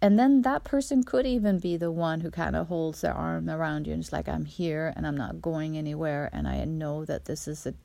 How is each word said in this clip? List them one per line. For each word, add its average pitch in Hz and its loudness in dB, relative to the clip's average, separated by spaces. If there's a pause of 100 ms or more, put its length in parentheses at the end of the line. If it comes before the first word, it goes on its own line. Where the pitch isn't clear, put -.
And 208 8
then 269 8
that 269 2
person 277 2
could 254 2
even 208 2
be 175 0
the 165 0
one 160 0
who 165 -4
kind 160 -2
of 160 0
holds 160 -2
their 165 0
arm 165 -2
around 156 -2
you 151 -4
and 160 -4
is 160 -8
like, 151 -4
"I'm 156 -2
here 160 -4
and 160 -4
I'm 147 -2
not 143 -6
going 156 -4
anywhere, 151 -4
and - -4
I - -2
know 156 -4
that - -6
this - -8
is 151 -8
a 131 -6 (100)